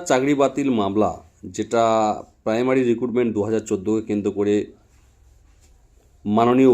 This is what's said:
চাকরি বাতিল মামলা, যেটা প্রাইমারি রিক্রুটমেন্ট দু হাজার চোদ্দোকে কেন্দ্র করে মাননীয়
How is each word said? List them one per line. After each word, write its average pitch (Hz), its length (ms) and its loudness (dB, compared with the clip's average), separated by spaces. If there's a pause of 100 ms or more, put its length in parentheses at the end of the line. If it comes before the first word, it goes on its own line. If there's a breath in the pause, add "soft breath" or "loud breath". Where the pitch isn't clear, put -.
চাকরি 135 320 2
বাতিল 139 280 0 (120)
মামলা, 98 300 0 (440)
যেটা 113 280 -2 (600)
প্রাইমারি 127 400 0
রিক্রুটমেন্ট 120 520 0
দু 104 120 -2
হাজার 110 220 -2
চোদ্দোকে 107 380 -2
কেন্দ্র 104 240 -4
করে 104 240 0 (1700)
মাননীয় 120 480 4